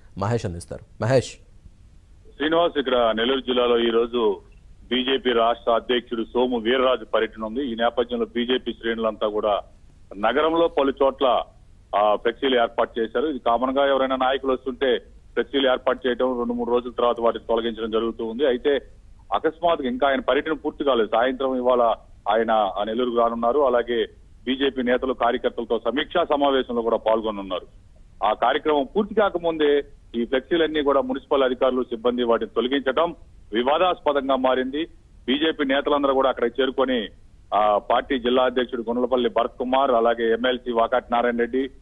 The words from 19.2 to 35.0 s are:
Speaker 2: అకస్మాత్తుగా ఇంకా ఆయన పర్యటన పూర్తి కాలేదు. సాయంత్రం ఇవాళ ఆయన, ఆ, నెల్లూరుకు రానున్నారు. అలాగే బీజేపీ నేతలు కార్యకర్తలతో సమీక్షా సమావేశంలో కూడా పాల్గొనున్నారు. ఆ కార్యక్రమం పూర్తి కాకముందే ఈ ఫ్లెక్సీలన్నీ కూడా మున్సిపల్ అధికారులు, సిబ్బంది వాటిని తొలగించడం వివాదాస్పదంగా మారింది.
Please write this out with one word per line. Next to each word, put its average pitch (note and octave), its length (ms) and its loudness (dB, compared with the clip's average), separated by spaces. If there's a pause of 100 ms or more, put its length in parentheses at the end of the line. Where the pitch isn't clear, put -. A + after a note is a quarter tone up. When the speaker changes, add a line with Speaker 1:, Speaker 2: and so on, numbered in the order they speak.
Speaker 2:
అకస్మాత్తుగా D3+ 560 -2
ఇంకా C3 180 0
ఆయన C3+ 120 0
పర్యటన D3 340 0
పూర్తి D3 300 -6
కాలేదు. A#2+ 300 2
సాయంత్రం C3 420 0
ఇవాళ B2 260 2 (480)
ఆయన, A2+ 220 2
ఆ, G2+ 320 0
నెల్లూరుకు A#2 340 -2
రానున్నారు. A#2 420 2
అలాగే A#2+ 460 0 (400)
బీజేపీ C3 360 -2
నేతలు B2 320 0
కార్యకర్తలతో A#2+ 680 -2
సమీక్షా D3+ 440 -2
సమావేశంలో C3+ 580 0
కూడా A2+ 160 0
పాల్గొనున్నారు. G#2 680 -2 (600)
ఆ G#2+ 60 2
కార్యక్రమం C#3+ 600 0
పూర్తి G#3 200 -2
కాకముందే E3 680 2 (320)
ఈ A#2 100 -2
ఫ్లెక్సీలన్నీ D#3 560 0
కూడా C#3 200 2
మున్సిపల్ C3+ 420 0
అధికారులు, B2+ 400 0
సిబ్బంది B2 400 -2
వాటిని A2+ 320 0
తొలగించడం C3 600 0 (380)
వివాదాస్పదంగా C#3 840 0
మారింది. C3 500 0 (420)